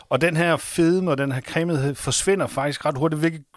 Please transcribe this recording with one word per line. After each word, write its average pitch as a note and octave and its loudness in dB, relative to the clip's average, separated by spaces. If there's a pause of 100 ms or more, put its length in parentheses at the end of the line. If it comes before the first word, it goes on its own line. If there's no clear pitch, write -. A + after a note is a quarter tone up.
Og C3 2
den D#3 2
her E3 2
fedme F3 2
og C3+ 0
den C#3 -2
her C3 -4
cremethed D3 -2
forsvinder E3 0
faktisk C#3 -4
ret D3 -2
hurtigt, D#3 0
hvilket D#3+ -2 (120)